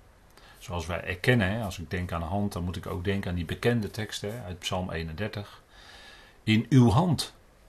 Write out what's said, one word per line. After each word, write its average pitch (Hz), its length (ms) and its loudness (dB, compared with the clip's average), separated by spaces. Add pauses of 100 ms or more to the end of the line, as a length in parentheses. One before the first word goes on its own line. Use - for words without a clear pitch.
(580)
Zoals 87 280 -6
wij 87 180 -6
erkennen, 95 480 2
hè, 117 120 -4
als 95 160 -6
ik 82 100 -12
denk 90 220 -4
aan 85 100 -4
hand, 101 320 -2
dan 87 100 -4
moet 90 120 -4
ik 85 100 -10
ook 90 180 -6
denken 98 260 -2
aan 87 60 -4
die 87 100 -4
bekende 117 460 -2
tekst, - 300 -8
hè, 110 220 -8
uit 90 160 -10
Psalm 90 320 -4
eenendertig. 85 720 -8 (840)
In 110 260 4
uw 123 200 10
hand 151 440 2 (360)